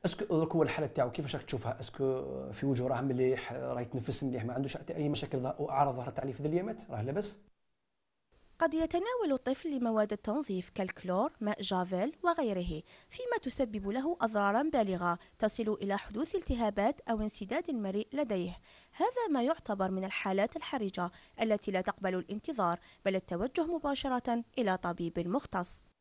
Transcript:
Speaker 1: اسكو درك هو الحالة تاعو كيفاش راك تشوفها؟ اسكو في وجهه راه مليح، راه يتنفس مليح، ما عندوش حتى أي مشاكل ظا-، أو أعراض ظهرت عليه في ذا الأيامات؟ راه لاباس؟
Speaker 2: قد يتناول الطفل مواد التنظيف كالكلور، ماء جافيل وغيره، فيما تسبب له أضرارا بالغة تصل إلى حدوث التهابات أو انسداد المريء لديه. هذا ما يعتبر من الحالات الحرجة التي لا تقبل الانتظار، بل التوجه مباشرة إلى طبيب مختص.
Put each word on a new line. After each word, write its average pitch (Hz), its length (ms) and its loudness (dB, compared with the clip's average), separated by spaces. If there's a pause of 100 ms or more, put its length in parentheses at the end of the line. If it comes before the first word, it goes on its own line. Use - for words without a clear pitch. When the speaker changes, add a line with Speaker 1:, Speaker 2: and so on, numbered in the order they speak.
Speaker 1:
اسكو 202 200 0
درك 160 300 2
هو 160 80 8
الحالة 143 240 2
تاعو 123 240 2
كيفاش 147 240 -4
راك 131 100 -6
تشوفها؟ 120 340 -4
اسكو 135 440 -2 (280)
في 127 140 -4
وجهه 127 220 2
راه 127 140 2
مليح، 127 520 2
راه 127 280 -4
يتنفس 127 420 -4
مليح، 123 220 -2
ما 120 80 -4
عندوش 135 240 -2
حتى - 180 -6
أي 147 140 2
مشاكل 135 300 -2
ظا-، 127 200 -2
أو 147 100 0
أعراض 139 260 4
ظهرت 127 240 -4
عليه 135 140 -4
في 139 100 -8
ذا 151 60 2
الأيامات؟ 196 400 -2
راه 117 120 -4
لاباس؟ 160 380 -2 (1200)
Speaker 2:
قد 320 140 4
يتناول 349 580 0
الطفل 269 520 -2
مواد 214 280 2
التنظيف 208 580 -2
كالكلور، 190 640 -2 (100)
ماء 208 200 -2
جافيل 190 640 0
وغيره، 196 580 0 (280)
فيما 480 320 -2
تسبب 214 480 -2
له 269 320 0
أضرارا 220 520 4
بالغة 180 460 2 (200)
تصل 214 420 0
إلى 196 160 0
حدوث 233 380 -4
التهابات 233 680 2
أو 226 200 0
انسداد 214 480 -2
المريء 208 440 -2
لديه. 202 440 0 (340)
هذا 466 420 2
ما 247 100 4
يعتبر 202 480 0
من 190 120 0
الحالات 190 520 0
الحرجة 196 560 -2 (300)
التي 214 300 2
لا 185 100 2
تقبل 185 340 -2
الانتظار، 196 640 -2 (260)
بل 190 100 2
التوجه 196 500 0
مباشرة 269 800 0 (140)
إلى 226 200 2
طبيب 175 420 -2
مختص. - 800 -4